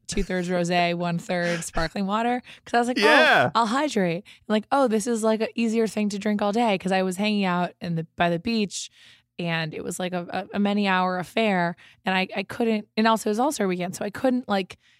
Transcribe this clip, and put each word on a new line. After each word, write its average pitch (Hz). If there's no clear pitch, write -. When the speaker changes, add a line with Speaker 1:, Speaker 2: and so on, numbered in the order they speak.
Speaker 1:
two-thirds 180
rosé, 175
Speaker 2:
<laughs> 170
Speaker 1:
one-third 175
sparkling 190
water. 240
'Cause -
I 240
was 240
like, 247
Speaker 2:
Yeah. 208
Speaker 1:
"Oh, 220
I'll 233
hydrate." 208
And -
like, 214
"Oh, 269
this 214
is, 233
like, 220
an 220
easier 226
thing 214
to 208
drink 208
all 202
day." 220
'Cause 185
I 190
was 185
hanging 208
out 180
in 170
the, 165
by 175
the 170
beach, 214
and 165
it -
was, -
like, 185
a, 175
a, -
a 196
many-hour 190
affair, 180
and 190
I, 185
I -
couldn't, 220
and 220
also 220
it -
was 214
All-Star 254
Weekend, 180
so -
I 214
couldn't, 254
like, 196